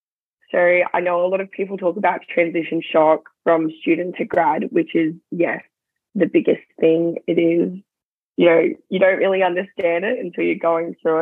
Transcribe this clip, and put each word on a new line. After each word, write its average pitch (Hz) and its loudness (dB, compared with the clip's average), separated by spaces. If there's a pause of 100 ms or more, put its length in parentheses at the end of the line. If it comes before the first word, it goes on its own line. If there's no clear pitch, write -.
(520)
So 180 4 (120)
I 180 0
know 180 0
a - 2
lot 190 -2
of 196 -8
people 196 -6
talk 175 -2
about 185 -2
transition 165 -2
shock 156 4 (220)
from 160 2 (100)
student 175 -2
to 175 -6
grad, 165 0
which 165 -2
is, 165 -2 (160)
yes, 165 -4 (500)
the 180 0
biggest - 0 (160)
thing 165 0
it - -2
is. 170 0 (580)
You 175 4
know, 165 4 (200)
you 185 -2
don't 190 2
really 190 0
understand 180 -2
it 247 -4
until 175 -6
you're 170 0
going 165 -2
through 160 0